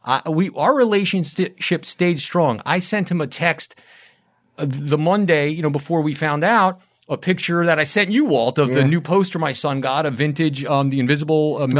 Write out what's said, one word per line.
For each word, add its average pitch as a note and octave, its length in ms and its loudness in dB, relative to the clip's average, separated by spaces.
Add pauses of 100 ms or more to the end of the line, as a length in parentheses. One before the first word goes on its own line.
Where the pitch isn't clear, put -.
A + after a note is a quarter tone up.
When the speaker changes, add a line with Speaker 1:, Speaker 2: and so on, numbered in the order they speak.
Speaker 1:
I, B2+ 240 0
we, E3 260 0
our E3+ 200 2
relationship G3 1120 0
stayed F3 340 0
strong. C#3 440 0
I D#3+ 140 0
sent F#3 320 -4
him F3 100 0
a D3 60 -2
text, - 480 -4 (840)
uh, D3+ 100 -4
the C#3+ 300 -2
Monday, E3 500 2
you D#3+ 140 -4
know, D3+ 80 0
before D3+ 320 -2
we D3+ 120 -2
found D3+ 300 -2
out, F#3+ 360 2 (280)
a C#3+ 80 -2
picture E3+ 500 -2
that D#3+ 140 2
I D#3 40 2
sent F#3+ 260 -2
you, C4+ 160 2
Walt, C3 320 2
of C#3+ 100 2
the C3+ 120 2
Speaker 2:
Yeah. C3+ 60 4
Speaker 1:
new D#3+ 140 2
poster F#3 400 0
my D3+ 120 -2
son C3+ 280 -4
got, C3 260 -2
a D3 40 0
vintage, C#3+ 540 -2
um, C#3 260 2
The C3+ 100 0
Invisible, D3+ 600 0
uh, C#3 40 0
Speaker 2:
No, C3 120 0